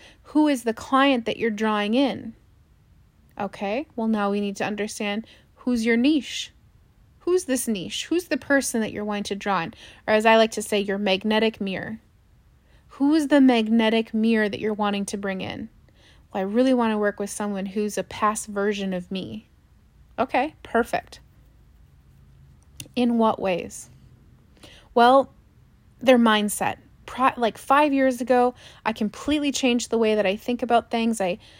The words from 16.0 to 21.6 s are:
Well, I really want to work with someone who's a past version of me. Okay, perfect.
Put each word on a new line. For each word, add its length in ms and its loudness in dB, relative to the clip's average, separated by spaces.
Well, 100 -4
I 40 -2
really 300 2
want 160 2
to 60 -2
work 220 -2
with 120 -6
someone 340 -6
who's 320 -4
a 60 -4
past 420 -4
version 480 -4
of 160 -8
me. 380 -10
Okay, 420 -2
perfect. 600 -4